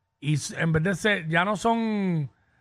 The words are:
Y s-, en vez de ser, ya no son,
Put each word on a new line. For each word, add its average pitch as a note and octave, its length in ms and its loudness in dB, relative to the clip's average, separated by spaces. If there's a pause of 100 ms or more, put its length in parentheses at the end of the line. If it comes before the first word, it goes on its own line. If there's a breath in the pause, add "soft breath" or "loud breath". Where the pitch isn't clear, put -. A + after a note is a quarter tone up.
(200)
Y D3 140 0
s-, - 260 -4
en D#3+ 120 0
vez D#3 100 2
de F#3+ 120 0
ser, F#3+ 340 0
ya E3+ 180 2
no G#3+ 100 0
son, G#3 760 0 (300)